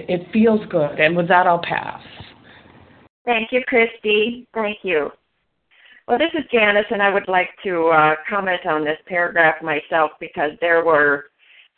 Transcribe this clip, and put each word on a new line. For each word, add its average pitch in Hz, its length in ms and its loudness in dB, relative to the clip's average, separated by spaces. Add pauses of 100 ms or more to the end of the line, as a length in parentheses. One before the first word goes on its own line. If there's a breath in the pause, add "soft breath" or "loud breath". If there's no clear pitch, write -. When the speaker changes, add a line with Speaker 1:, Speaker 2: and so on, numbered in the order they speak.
Speaker 1:
It 180 220 -4
feels 220 300 4 (100)
good. 156 280 -2
And 156 160 2
with 175 120 0
that, 180 180 4
I'll 170 160 2
pass. - 400 -8 (1200 loud breath)
Speaker 2:
Thank 226 260 -2
you, 254 160 0
Christy. 226 880 0
Thank 208 260 -4
you. 165 300 -2 (960 soft breath)
Well, 240 100 0
this 320 160 0
is 311 180 -4
Janice, 208 380 2
and 196 120 -4
I 196 120 2
would 196 160 -2
like 185 200 0 (140)
to, 170 240 -2
uh, 156 280 4 (140)
comment 190 360 -4
on 156 180 -2
this 151 220 -4
paragraph 170 560 0
myself 156 580 -2
because 156 400 -6
there 170 240 2
were 147 420 2 (520 soft breath)